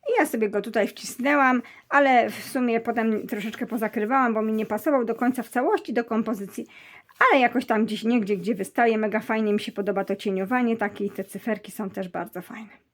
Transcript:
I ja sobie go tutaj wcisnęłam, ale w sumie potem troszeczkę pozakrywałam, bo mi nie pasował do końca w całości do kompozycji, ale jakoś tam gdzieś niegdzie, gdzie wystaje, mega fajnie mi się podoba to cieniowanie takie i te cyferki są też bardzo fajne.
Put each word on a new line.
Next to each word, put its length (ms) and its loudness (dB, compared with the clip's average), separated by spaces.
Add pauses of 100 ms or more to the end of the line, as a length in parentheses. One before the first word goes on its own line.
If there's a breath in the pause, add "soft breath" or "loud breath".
I 100 2
ja 80 4
sobie 220 0
go 140 -2
tutaj 260 0
wcisnęłam, 720 2 (260 loud breath)
ale 420 6
w 140 -12
sumie 360 0
potem 460 0
troszeczkę 400 -6
pozakrywałam, 680 0
bo 80 0
mi 100 0
nie 140 -2
pasował 380 0
do 100 -2
końca 280 0
w 60 -10
całości 440 0
do 120 0
kompozycji, 640 -4 (520 loud breath)
ale 220 6
jakoś 260 2
tam 180 2
gdzieś 200 -6
niegdzie, 320 2
gdzie 180 -2
wystaje, 440 2
mega 220 0
fajnie 320 0
mi 80 2
się 120 -10
podoba 320 -2
to 120 -2
cieniowanie 600 0
takie 280 -4
i 60 -2
te 140 -8
cyferki 480 -8
są 180 -8
też 180 -8
bardzo 340 -10
fajne. 520 -18